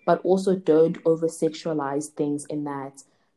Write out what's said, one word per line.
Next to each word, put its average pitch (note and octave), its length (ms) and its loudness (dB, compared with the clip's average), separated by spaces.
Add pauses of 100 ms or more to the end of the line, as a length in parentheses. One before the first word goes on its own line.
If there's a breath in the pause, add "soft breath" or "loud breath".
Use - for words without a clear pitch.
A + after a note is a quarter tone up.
But E3+ 200 4
also F#3+ 320 2
don't E3 480 2
over-sexualize D#3 1040 -2
things D3 380 -4
in D3 180 -8
that C#3 400 -10 (320)